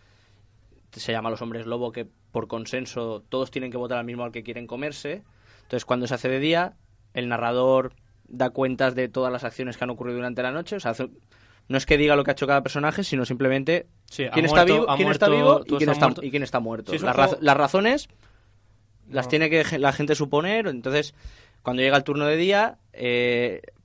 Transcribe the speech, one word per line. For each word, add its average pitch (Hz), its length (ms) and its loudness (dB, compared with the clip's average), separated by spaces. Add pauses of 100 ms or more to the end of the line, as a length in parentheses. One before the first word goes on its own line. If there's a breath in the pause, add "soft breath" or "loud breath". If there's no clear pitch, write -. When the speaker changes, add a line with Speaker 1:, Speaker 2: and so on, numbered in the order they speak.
(920)
Speaker 1:
se - 200 -8
llama 113 180 -4
a - 20 -4
los 107 100 -8
hombres 117 260 -10
lobo, 120 240 -6
que 117 160 -10 (240)
por 110 160 -4
consenso 113 840 -8
todos 131 220 -4
tienen 131 200 -8
que 123 60 -10
votar 123 220 -4
al 117 60 -8
mismo 120 180 -8
al 120 80 -8
que 117 120 -12
quieren 120 220 -12
comerse. 147 580 -10 (400 soft breath)
Entonces, - 220 -6
cuando 123 220 -2
se 131 80 -2
hace 123 140 -6
de 131 100 0
día, 165 340 0 (400)
el 123 160 -4
narrador 127 640 2 (340)
da 127 220 -2
cuentas 131 460 0
de 127 140 0
todas 127 220 -2
las 123 120 -6
acciones 123 340 -8
que - 60 -4
han 123 80 -4
ocurrido 120 260 -8
durante 123 240 -6
la 127 100 -2
noche, 180 260 -8
o - 20 -8
sea, 120 120 -4
hace, 131 180 -6 (600 soft breath)
no 135 80 0
es 131 80 0
que 151 120 4
diga 147 180 4
lo 143 80 2
que 143 80 0
ha - 20 0
hecho 135 140 -2
cada 139 160 4
personaje, 156 400 -2
sino 127 220 -2
simplemente 135 600 0 (180)
Speaker 2:
Sí, - 200 -8
ha 123 60 -6
Speaker 1:
quién 156 140 2
está 160 200 8
Speaker 2:
muerto, 190 80 6
Speaker 1:
vivo, 226 160 2
Speaker 2:
ha 139 60 4
Speaker 1:
quién - 160 2
está 196 160 4
Speaker 2:
muerto, 147 180 4
Speaker 1:
vivo 143 180 8
y - 40 -14
Speaker 2:
todos 147 120 0
Speaker 1:
quién 147 100 4
Speaker 2:
han 143 40 2
Speaker 1:
está, 143 140 2
Speaker 2:
muerto. 127 180 -2
Speaker 1:
y 127 60 -6
quién 139 120 -2
está 127 160 -2
muerto. 113 320 -6
Speaker 2:
Sí, 165 40 -2
es 151 80 -2
un 127 40 0
Speaker 1:
Las 123 80 0
raz-, 135 140 6
Speaker 2:
juego - 140 -4
Speaker 1:
las 143 140 6
razones 196 520 2 (1000)
las 131 160 -2
Speaker 2:
No. 123 40 -10
Speaker 1:
tiene 156 220 2
que 160 120 4
ge-, 147 160 -2
la 139 140 4
gente 147 220 0
suponer. 165 520 0
Entonces, 139 460 -2 (480 soft breath)
cuando 127 220 -2
llega 135 140 4
el 139 60 4
turno 147 220 -2
de 151 120 2
día, 202 400 2 (160)
eh, 123 680 0 (240)